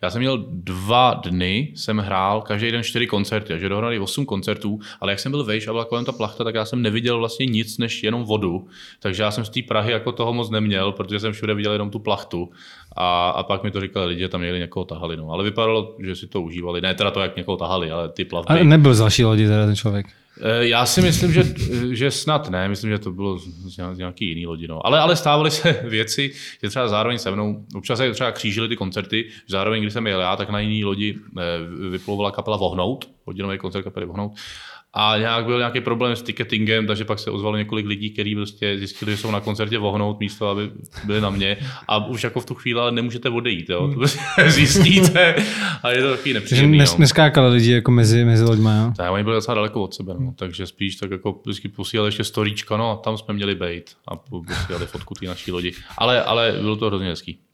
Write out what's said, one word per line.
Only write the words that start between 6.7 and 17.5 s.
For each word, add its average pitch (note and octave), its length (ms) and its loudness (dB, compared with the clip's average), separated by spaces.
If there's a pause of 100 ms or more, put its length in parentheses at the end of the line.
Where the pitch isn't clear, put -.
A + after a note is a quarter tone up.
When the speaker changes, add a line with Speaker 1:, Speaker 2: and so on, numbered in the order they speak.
Speaker 1:
neviděl A#2 360 0
vlastně A#2 280 -2
nic A2 320 -2
než A#2 240 -4
jenom A#2 220 -2
vodu, G2 420 -2 (360)
takže G2 200 -2
já G#2+ 80 2
jsem A2+ 140 -4
z G#2+ 60 -12
té B2+ 120 -6
Prahy A2 300 0
jako A2+ 200 -2
toho A#2 200 -2
moc A#2 180 -4
neměl, G2+ 420 0
protože G2+ 280 -6
jsem G#2+ 120 -4
všude G#2+ 220 -2
viděl G#2 180 -2
jenom G#2 180 -2
tu G#2+ 80 -8
plachtu G2 520 -4 (460)
a, F2+ 340 0
a F#2+ 120 -2
pak F#2+ 200 -2
mi G#2 80 -4
to G2 100 -4
říkali F#2+ 260 -2
lidi, F2 140 -4
že F#2 80 -4
tam F2+ 140 -4
někde F2 160 -4
někoho F2 260 -6
tahali, E2 320 -8
no. D#2 140 -10
Ale F2+ 140 -2
vypadalo, A2 600 0
že F#2 120 -8
si G#2 100 -14
to G2+ 160 -6
užívali. F2 380 -6
Ne F#2 140 0
teda G2+ 160 0
to, G2 100 -4
jak F#2 160 -4
někoho F#2 200 -4